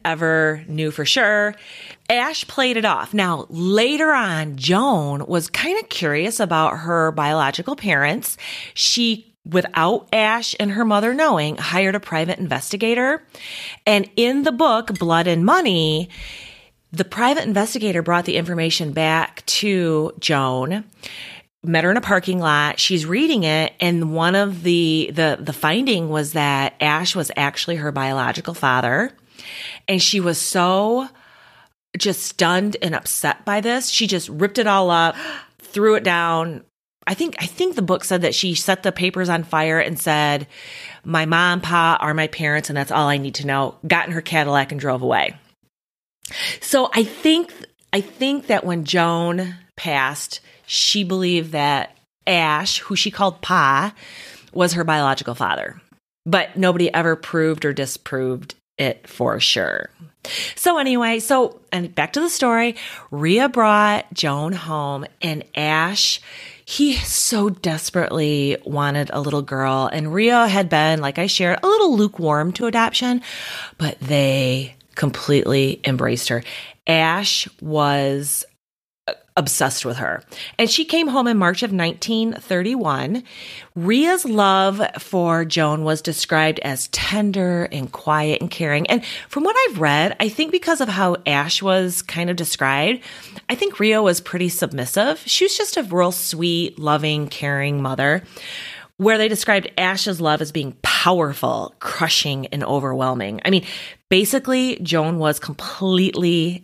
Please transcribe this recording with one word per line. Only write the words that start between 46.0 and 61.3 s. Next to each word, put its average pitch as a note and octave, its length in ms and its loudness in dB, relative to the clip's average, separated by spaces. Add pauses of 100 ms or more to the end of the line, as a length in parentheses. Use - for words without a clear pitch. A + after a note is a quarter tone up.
So C4 320 2
I A3+ 100 4
think, D#4+ 480 2 (400)
I G3+ 100 0
think C#4 460 -4
that - 160 2
when E3+ 220 -2
Joan F3 680 0 (200)
passed, C#3+ 640 -4 (260)
she - 380 0
believed F3+ 480 0
that C#3+ 460 -2 (300)
Ash, E3 520 0
who - 160 -6
she G3+ 160 0
called F#3+ 300 -2
Pa, E3+ 520 2 (600)
was F3 200 2
her F3 100 -2
biological C#3+ 520 0
father. - 460 -4 (440)
But F3 300 0
nobody F3 380 2
ever D#3+ 220 2
proved D#3+ 500 -2
or C#3+ 80 0
disproved C3 800 -6 (220)
it - 300 -4
for A#2 320 -2
sure. G1+ 500 0 (640)
So F4 220 2
anyway, A#3+ 420 2
so, B3+ 400 2 (120)